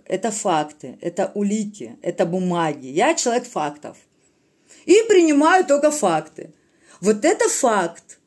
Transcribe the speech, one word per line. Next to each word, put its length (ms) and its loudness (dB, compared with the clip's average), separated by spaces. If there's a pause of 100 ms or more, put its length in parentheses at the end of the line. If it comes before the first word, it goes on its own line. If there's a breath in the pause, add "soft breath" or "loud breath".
это 240 -4
факты, 720 -4
это 340 -6
улики, 680 -6
это 240 -4
бумаги. 600 -4
Я 280 0
человек 320 -4
фактов. 500 -10 (920 soft breath)
И 220 6
принимаю 560 4
только 260 2
факты. 640 -4 (480 soft breath)
Вот 240 0
это 240 2
факт. 800 -2